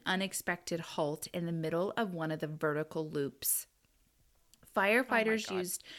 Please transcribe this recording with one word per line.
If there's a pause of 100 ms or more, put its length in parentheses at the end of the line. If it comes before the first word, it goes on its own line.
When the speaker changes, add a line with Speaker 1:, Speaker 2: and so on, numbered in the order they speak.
Speaker 1:
unexpected
halt
in
the
middle
of
one
of
the
vertical
loops. (1080)
Firefighters
Speaker 2:
Oh
my
God.
Speaker 1:
used, (160)